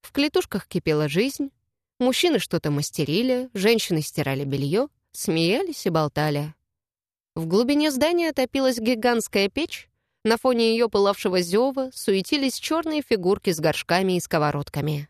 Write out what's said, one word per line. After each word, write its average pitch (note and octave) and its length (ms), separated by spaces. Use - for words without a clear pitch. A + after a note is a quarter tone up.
В - 120
клетушках C#4+ 540
кипела D3+ 420
жизнь, C4 420
мужчины C4 400
что-то E3 320
мастерили, G#3 800
женщины G3+ 480
стирали C#3 440
белье, C#3+ 440
смеялись G#3 720
и F#3+ 60
болтали. D3+ 640
В E3 120
глубине B3+ 440
здания D#4+ 420
топилась C4 460
гигантская A3 720
печь, - 400
на A3+ 140
фоне A#3 340
ее A#3 160
пылавшего G3 540
зева C4 500
суетились B3+ 640
черные D#4 440
фигурки G3 480
с D#3+ 100
горшками F3+ 560
и E3+ 40
сковородками. D3 880